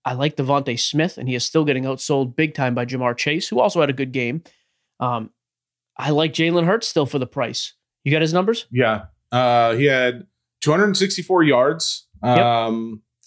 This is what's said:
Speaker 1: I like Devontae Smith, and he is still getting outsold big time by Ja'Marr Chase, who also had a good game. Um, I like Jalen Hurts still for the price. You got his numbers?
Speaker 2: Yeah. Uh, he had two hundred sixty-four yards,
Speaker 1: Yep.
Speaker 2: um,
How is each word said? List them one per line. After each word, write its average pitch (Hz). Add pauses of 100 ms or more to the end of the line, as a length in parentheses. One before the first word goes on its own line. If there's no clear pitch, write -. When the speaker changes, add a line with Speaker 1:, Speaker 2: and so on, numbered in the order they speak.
Speaker 1:
I 127
like 143
Devontae 139
Smith, -
and 127
he 127
is 120
still 160
getting 131
outsold 135
big 156
time 127
by 123
Ja'Marr 123
Chase, 147
who 123
also 180
had 147
a 135
good 131
game. 127 (560)
Um, 120 (680)
I 131
like 156
Jalen 170
Hurts 220
still 147
for 139
the 123
price. - (300)
You 139
got 156
his 160
numbers? 196
Speaker 2:
Yeah. 113 (260)
Uh, 120
he 135
had 127 (360)
two 147
hundred 196
sixty-four 185
yards, 143 (160)
Speaker 1:
Yep. 120
Speaker 2:
um, 113 (260)